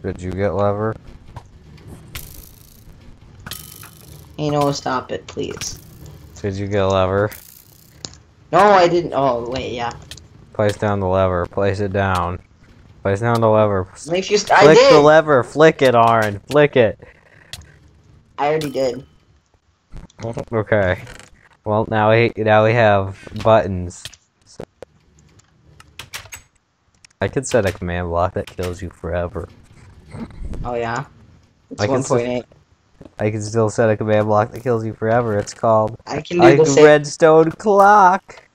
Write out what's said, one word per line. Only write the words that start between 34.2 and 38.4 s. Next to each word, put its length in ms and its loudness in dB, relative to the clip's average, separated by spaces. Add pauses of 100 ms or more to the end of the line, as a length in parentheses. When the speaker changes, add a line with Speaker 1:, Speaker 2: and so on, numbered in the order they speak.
Speaker 1:
block 240 0
that 120 -14
kills 220 -4
you 80 -10
forever. 440 -2
It's 160 -6
called 440 0 (100)
Speaker 2:
I 140 -8
can 180 -6
do 80 8
Speaker 1:
a 100 8
Speaker 2:
the 80 6
same. 200 4
Speaker 1:
redstone 680 4
clock. 920 2 (120)